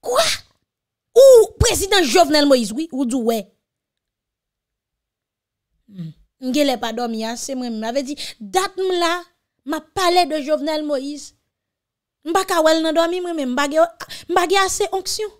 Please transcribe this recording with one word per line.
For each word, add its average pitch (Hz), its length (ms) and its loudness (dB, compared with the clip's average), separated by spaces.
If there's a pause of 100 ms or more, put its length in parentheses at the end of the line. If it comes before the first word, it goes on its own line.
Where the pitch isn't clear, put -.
Quoi? 523 220 0 (920)
Ou 508 320 10 (120)
président 403 440 2
Jovenel 294 420 4
Moïse, 247 260 4
oui, 302 200 -6
ou 269 140 -4
du 233 100 -4
ouais. 226 360 -2 (2500)
Hmm. 175 220 -14 (280)
M'ge 262 240 0
lè 262 160 0
pa 226 160 -8
dòmi, 226 300 -6
hein, 233 100 -8
c'est 269 200 -12
moi, 247 140 -8
m'avait 233 340 -6
dit, 285 120 -8 (240)
date 381 380 -6
là, 349 440 -2 (440)
m'a 311 160 -6
parlé 359 440 0
de 302 160 -4
Jovenel 302 440 -4
Moïse. 285 500 -8 (880)
M'pa 359 240 -2
ka 339 160 -2
wèl 320 180 4
nan 320 140 -2
dòmi, 339 260 0
moi, 349 120 -8
mais 302 120 -6
m'pa 262 220 -2
ge, 311 160 0 (460)
m'pa 349 180 0
ge 359 160 0
assez 381 300 -2
onction. 392 340 -6 (120)